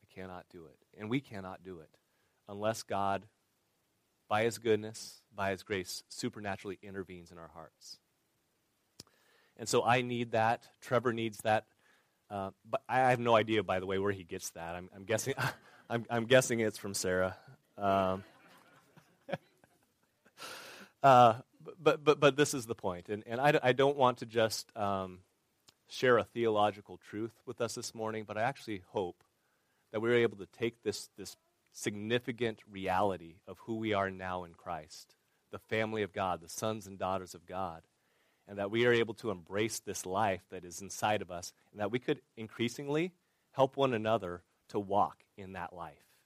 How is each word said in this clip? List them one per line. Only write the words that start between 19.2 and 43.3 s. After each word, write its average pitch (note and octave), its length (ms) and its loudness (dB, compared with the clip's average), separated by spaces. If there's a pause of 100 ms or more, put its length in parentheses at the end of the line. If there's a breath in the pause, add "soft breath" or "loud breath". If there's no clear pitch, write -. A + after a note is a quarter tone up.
<laughs> - 60 -4 (1700 loud breath)
uh, B2 320 10 (460)
but, D3+ 220 2
but, C#3+ 160 4
but C#3+ 160 6
this D3 180 2
is B2+ 120 -4
the A2+ 100 -6
point. F2+ 340 -6
And, G#2+ 180 -4
and A#2 140 -4
I, D3 200 6
I B2+ 120 4
don't C#3 240 4
want B2+ 220 4
to B2 60 -8
just, A2 520 0
um, F#2+ 420 -4 (680)
share B2+ 300 4
a G#2+ 60 4
theological G#2 720 0
truth A2 480 -10
with B2 140 -12
us A#2 160 -4
this - 180 -10
morning, A2 320 -6
but G#2 120 -8
I G#2+ 40 0
actually A2+ 460 -4
hope F#2 360 -4 (680)
that A2 100 -4
we're A#2 140 4
able A2+ 220 4
to F#2 100 -12
take - 360 -6
this, - 340 -4
this G2 200 -14 (340)
significant A2+ 880 -4 (100)
reality F#2 680 -2 (120)
of F#2 120 -16
who A2+ 160 -8
we A2 180 -2
are G2 160 2
now F#2 340 -6
in E2+ 100 -16
Christ, D#2+ 600 -12 (360)
the G2+ 80 -10
family A2 420 -2
of F#2+ 100 -4
God, F#2 300 -2
the E2 80 -20
sons A2 360 -6
and G2 120 -16
daughters F#2 360 -4
of E2+ 120 -20
God, F2 380 -8 (640)
and G2+ 120 -12
that G2+ 120 -2
we A#2 140 4
are B2 80 6
able A#2 220 2
to A#2 160 -6
embrace F#2+ 480 -4
this - 260 -10
life F#2+ 360 0 (100)
that F2+ 140 -14
is F2 160 -14
inside G#2+ 400 -2
of F2+ 100 -10
us, F2 220 -10 (180 soft breath)
and G#2 80 -18
that G#2 120 -2
we B2 80 0
could C#3 220 -2 (160)
increasingly C#3+ 760 -4 (380)